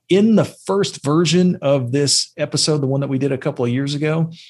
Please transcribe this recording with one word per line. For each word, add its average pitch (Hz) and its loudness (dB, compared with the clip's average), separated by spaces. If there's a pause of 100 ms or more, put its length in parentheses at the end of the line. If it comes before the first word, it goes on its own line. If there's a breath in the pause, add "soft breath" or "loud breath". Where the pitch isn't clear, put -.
in 208 4
the 160 4
first - -4
version 170 2
of 139 0
this 143 0
episode, 151 -2
the 135 -2
one 135 0
that 139 -4
we 135 -2
did 135 -2
a 131 -2
couple 139 -4
of 120 0
years 139 -2
ago, 156 -2 (200 loud breath)